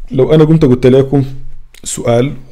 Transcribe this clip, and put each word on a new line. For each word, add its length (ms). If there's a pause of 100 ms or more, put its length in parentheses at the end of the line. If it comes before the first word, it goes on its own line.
(120)
لو 220
أنا 100
قمت 220
قلت 220
لكم 380 (580)
سؤال، 500 (180)